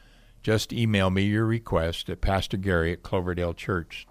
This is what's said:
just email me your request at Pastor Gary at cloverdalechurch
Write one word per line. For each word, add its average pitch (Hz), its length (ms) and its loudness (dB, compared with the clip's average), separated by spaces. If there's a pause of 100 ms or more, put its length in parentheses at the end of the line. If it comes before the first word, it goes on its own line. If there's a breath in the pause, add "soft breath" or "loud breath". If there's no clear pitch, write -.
(420 soft breath)
just 110 300 0
email 107 380 2
me 95 140 2
your 107 220 2
request 92 600 -2
at 87 140 -6
Pastor 95 360 0
Gary 87 360 2
at - 80 -8
cloverdalechurch 87 1080 -4